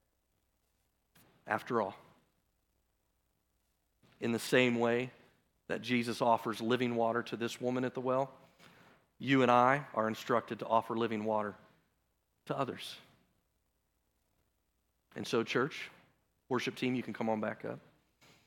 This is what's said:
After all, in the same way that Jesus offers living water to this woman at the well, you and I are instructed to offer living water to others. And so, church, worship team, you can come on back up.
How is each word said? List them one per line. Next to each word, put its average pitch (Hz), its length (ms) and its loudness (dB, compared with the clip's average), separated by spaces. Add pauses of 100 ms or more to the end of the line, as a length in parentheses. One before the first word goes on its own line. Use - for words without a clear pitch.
(1500)
After 110 340 -2
all, 98 140 -4 (2250)
in 117 120 -2
the 113 80 0
same 123 400 4
way 120 320 2 (560)
that 92 140 -4
Jesus 120 400 0
offers 113 380 2
living 120 360 0
water 117 280 0
to 117 140 -8
this 117 240 -6
woman 127 240 -2
at 123 80 -4
the 131 80 -6
well, 131 300 0 (840)
you 131 260 4
and 123 80 8
I 131 420 6
are 110 140 0
instructed 113 520 -2
to - 80 -8
offer 113 300 2
living 113 260 -2
water 107 320 -2 (920)
to 143 100 -4
others. 120 400 -8 (2250)
And 110 100 -6
so, 117 180 0
church, - 460 -4 (600)
worship 123 260 -2
team, 127 200 -2
you 120 80 -2
can 113 100 -10
come 113 160 -4
on 110 100 0
back 107 240 -6
up. 113 160 -8 (680)